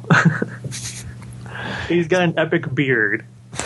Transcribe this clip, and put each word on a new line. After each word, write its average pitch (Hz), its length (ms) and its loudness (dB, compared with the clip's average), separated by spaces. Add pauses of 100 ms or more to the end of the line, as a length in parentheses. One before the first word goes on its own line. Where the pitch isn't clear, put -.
(120)
<laughs> - 1800 -2
He's 170 200 2
got 180 160 4
an 170 140 2
epic 160 360 0
beard. 117 500 2 (420)